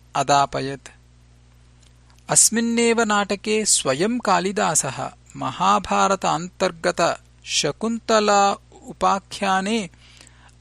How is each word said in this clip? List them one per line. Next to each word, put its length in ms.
अदापयत्। 720
अस्मिन्नेव 760
नाटके 600
स्वयं 540
कालिदासः 920
महाभारतान्तर्गत 1800
शकुन्तला 1120
उपाख्याने 1040